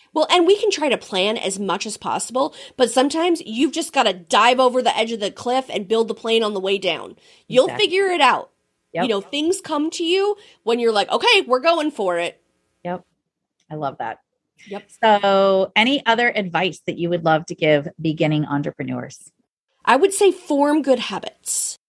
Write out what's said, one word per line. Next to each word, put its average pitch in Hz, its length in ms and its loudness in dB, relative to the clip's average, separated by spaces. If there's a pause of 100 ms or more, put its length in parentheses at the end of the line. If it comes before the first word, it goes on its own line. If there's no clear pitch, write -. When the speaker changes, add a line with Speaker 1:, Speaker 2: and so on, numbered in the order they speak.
(140)
Speaker 1:
Well, 311 160 0
and 349 160 4
we 392 140 4
can 440 100 0
try 302 200 -2
to 220 80 0
plan 208 400 -2
as 190 200 -6
much 190 300 -4
as 208 100 -12
possible, 233 560 -4 (240)
but 240 140 0
sometimes 311 560 0
you've 254 240 -2
just 320 220 -6
gotta 233 200 0
dive 226 460 2
over 254 220 4
the 226 140 0
edge 226 160 -2
of 226 80 -6
the 196 120 -4
cliff 254 380 -4
and 196 180 -8
build 220 200 0
the 214 60 -6
plane 226 300 0
on 208 100 -2
the 196 60 -4
way 190 180 -2
down. 156 380 -4 (320)
You'll 262 180 4
Speaker 2:
Exactly. 403 200 0
Speaker 1:
figure 381 240 0
it 349 120 0
out. 226 300 2 (420)
Speaker 2:
Yep. 165 100 -2
Speaker 1:
You 240 60 -2
know, 202 120 0
things 311 380 -2
come 302 320 -4
to 349 120 -8
you 392 340 0 (260)
when 233 140 0
you're 233 140 2
like, 208 180 0
"Okay, 392 380 4
we're 254 140 2
going 320 280 2
for 185 300 -2
it." 170 220 -6 (420)
Speaker 2:
Yep. 175 200 -8 (680)
I 156 40 -12
love 143 220 -6
that. 113 220 -10 (480)
Speaker 1:
Yep. 196 160 -14 (200)
Speaker 2:
So 196 720 4
any 247 300 2
other 233 300 2
advice 180 500 -2
that - 140 -6
you 170 100 -2
would 170 160 -2
love 160 220 2
to 170 80 -12
give 151 320 2 (120)
beginning 156 460 0
entrepreneurs? 143 840 -8 (520)
Speaker 1:
I 233 120 4
would 381 180 2
say 392 180 4
form 294 520 0
good 254 160 2
habits. - 880 -8